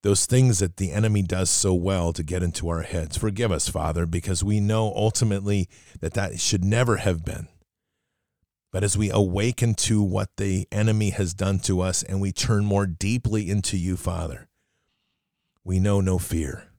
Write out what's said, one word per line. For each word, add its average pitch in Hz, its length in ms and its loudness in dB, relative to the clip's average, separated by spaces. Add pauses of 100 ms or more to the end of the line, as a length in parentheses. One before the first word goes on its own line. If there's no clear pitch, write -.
those 101 220 2
things 123 340 4
that 90 180 -2
the 95 140 -2
enemy 104 300 2
does 90 280 0
so 95 240 2
well 90 400 0
to 82 100 -4
get 87 180 -2
into 87 280 -2
our 82 120 -2
heads. 80 360 -6
Forgive 110 340 0
us, 80 160 -2
Father, 82 380 -2
because 87 360 -2
we 104 180 2
know 107 360 0
ultimately 101 720 0 (300)
that 82 140 -6
that 98 260 -4
should 92 240 0
never 113 340 2
have 82 280 0
been. - 240 -8 (1200)
But 92 120 -2
as 98 140 2
we 104 140 0
awaken 104 640 2
to 107 260 2
what 101 360 -2
the 95 340 0
enemy 107 380 2
has 92 240 -2
done 95 260 0
to 92 220 0
us 92 220 -2
and 95 180 -4
we 98 100 -2
turn 104 320 2
more 101 240 2
deeply 104 640 -2
into 101 280 0
you, 90 200 0
Father, 85 500 -6 (1160)
we 92 160 0
know 101 200 4
no 92 180 2
fear. 80 600 -4